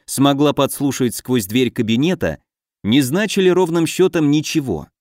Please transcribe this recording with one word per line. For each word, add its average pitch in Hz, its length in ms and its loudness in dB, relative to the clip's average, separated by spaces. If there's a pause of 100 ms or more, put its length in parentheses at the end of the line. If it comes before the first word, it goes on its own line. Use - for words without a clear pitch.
смогла 143 480 2
подслушать 131 600 -2
сквозь 123 320 -2
дверь 117 240 0
кабинета, 113 720 -2 (440)
не 120 180 2
значили 185 480 0
ровным 170 360 2
счетом 170 460 0
ничего. 139 560 -2 (140)